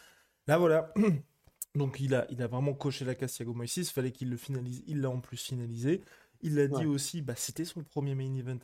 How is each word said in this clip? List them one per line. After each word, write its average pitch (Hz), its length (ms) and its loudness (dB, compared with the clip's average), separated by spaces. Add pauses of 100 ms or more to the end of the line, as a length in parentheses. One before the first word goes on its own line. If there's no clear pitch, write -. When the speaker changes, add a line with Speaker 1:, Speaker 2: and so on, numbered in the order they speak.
(480)
Speaker 1:
Là, 147 100 6
voilà. 160 380 6
<clears throat> 202 80 6 (720)
Donc, 139 240 0
il 135 140 2
a, 123 160 4
il 123 120 -6
a 120 60 -2
vraiment 131 260 0
coché 139 300 -2
la 127 120 -2
case 127 180 -4
Thiago 117 200 -6
Moïse, 120 360 -4
fallait 131 220 0
qu'il 127 180 -4
le 120 80 -2
finalise, 123 500 -6
il 151 140 -2
l'a 135 80 0
en 127 100 -2
plus 123 180 -10
finalisé. 123 640 -2 (400)
Il 151 140 0
l'a 143 120 6
dit 139 80 0
Speaker 2:
Ouais. 160 100 2
Speaker 1:
aussi, 147 360 0
bah, 127 140 -4
c'était - 300 -4
son 170 180 -10
premier 139 320 -2
main 131 200 -2
event 127 280 -4